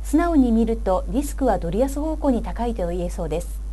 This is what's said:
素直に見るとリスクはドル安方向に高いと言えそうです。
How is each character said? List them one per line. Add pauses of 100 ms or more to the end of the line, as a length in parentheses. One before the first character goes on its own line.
素
直
に
見
る
と
リ
ス
ク
は
ド
ル
安
方
向
に
高
い
と
言
え
そ
う
で
す。 (140)